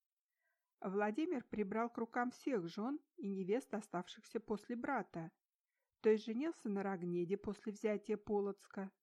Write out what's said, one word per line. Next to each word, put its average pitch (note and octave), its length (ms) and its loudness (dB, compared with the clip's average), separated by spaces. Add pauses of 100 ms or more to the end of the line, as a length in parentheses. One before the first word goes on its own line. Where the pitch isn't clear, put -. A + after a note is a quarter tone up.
(800)
Владимир G#3+ 640 2
прибрал G#3+ 460 0
к - 80 -8
рукам A#3+ 320 0
всех A#3 360 0
жён A3+ 320 -2 (200)
и B3+ 100 -4
невест, G3 460 0
оставшихся - 640 -6
после A3 360 -4
брата. A#3 540 -2 (680)
То - 80 6
есть G#3+ 160 8
женился A#3+ 460 -2
на G3 120 0
Рогнеде F3 540 0
после G3+ 360 -6
взятия G#3 440 0
Полоцка, G3+ 720 -2 (120)